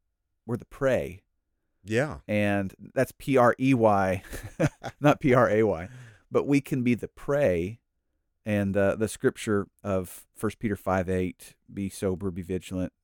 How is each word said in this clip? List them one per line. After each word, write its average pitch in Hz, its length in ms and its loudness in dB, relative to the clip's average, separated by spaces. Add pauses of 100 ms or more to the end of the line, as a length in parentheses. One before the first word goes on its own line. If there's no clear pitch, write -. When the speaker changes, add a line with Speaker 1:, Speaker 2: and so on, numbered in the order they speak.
(460)
Speaker 1:
we're 117 120 -6
the - 80 -16
prey. 95 580 -2 (600)
Speaker 2:
Yeah. 113 440 -2
Speaker 1:
And 101 460 -2 (200)
that's 131 240 0
P 135 200 0
R 120 220 6
E 135 140 4
Y, 98 500 2 (340)
<laughs> - 420 -4
not 143 220 2
P 131 120 4
R 120 160 6
A 107 140 4
Y. 92 240 0 (440)
But 98 140 0
we 147 140 2
can 135 240 -2
be 123 120 2
the - 120 -6
prey. 110 720 -2 (640)
And, 101 320 -2
uh, 98 180 2
the 107 140 -2
scripture 104 580 -2 (160)
of 95 420 -6 (100)
First - 240 -6
Peter 101 180 -4
five 92 320 -2
eight, 92 460 -4 (180)
"Be 98 160 -6
sober, 92 420 -4
be 90 100 -8
vigilant. 92 520 -6 (100)